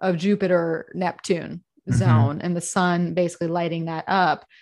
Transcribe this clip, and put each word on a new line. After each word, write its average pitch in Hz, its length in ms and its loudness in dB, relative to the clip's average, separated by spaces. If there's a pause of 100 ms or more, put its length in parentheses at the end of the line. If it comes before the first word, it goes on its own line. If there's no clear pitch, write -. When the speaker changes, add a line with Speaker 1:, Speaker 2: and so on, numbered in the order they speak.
Speaker 1:
of 180 180 0
Jupiter 180 760 0
Neptune 175 680 -4 (240)
Speaker 2:
Mm-hmm. 120 100 2
Speaker 1:
zone, 117 440 4
and 175 140 -2
the 175 40 -2
sun 175 540 0
basically 175 340 -2
lighting 165 380 -4
that 160 200 -8
up, 175 380 2 (180)